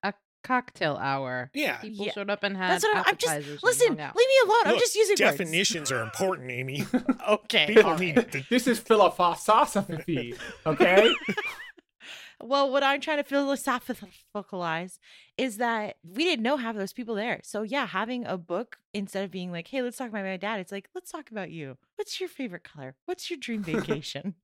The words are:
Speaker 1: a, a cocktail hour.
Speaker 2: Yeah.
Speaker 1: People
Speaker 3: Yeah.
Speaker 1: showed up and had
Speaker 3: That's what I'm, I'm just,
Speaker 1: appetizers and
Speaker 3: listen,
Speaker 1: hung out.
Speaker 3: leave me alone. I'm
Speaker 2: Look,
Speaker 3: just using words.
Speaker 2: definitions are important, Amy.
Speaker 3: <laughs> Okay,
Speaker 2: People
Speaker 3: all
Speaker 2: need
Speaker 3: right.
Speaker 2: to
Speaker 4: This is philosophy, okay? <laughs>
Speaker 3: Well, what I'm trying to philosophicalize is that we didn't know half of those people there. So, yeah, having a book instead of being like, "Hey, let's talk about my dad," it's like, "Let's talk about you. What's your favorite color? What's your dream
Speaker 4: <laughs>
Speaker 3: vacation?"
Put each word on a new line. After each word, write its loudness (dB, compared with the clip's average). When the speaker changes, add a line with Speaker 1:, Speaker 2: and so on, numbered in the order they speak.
Speaker 1:
a, -4
a -6
cocktail -2
hour. -4
Speaker 2:
Yeah. -2
Speaker 1:
People -8
Speaker 3:
Yeah. -4
Speaker 1:
showed -6
up -2
and -2
had 0
Speaker 3:
That's 2
what 4
I'm, -2
I'm 2
just, 0
Speaker 1:
appetizers -6
and -14
Speaker 3:
listen, 4
Speaker 1:
hung -2
out. -8
Speaker 3:
leave 6
me 4
alone. 6
I'm 2
Speaker 2:
Look, 4
Speaker 3:
just 2
using 4
words. 4
Speaker 2:
definitions 0
are 0
important, -4
Amy. -4
Speaker 3:
<laughs> -2
Okay, 2
Speaker 2:
People 8
Speaker 3:
all 0
Speaker 2:
need 0
Speaker 3:
right. 0
Speaker 2:
to -4
Speaker 4:
This 2
is 2
philosophy, 2
okay? 6
<laughs> -12
Speaker 3:
Well, 2
what 2
I'm 2
trying -2
to 0
philosophicalize -4
is -2
that -2
we -4
didn't 0
know 2
half -4
of -6
those -6
people -8
there. -4
So, -6
yeah, -4
having -6
a -4
book -8
instead -6
of -10
being -8
like, -8
"Hey, -4
let's -4
talk -8
about -6
my -6
dad," -6
it's -12
like, -12
"Let's -14
talk -14
about -10
you. -12
What's -8
your -6
favorite -10
color? -16
What's -8
your -8
dream -6
Speaker 4:
<laughs> -6
Speaker 3:
vacation?" -4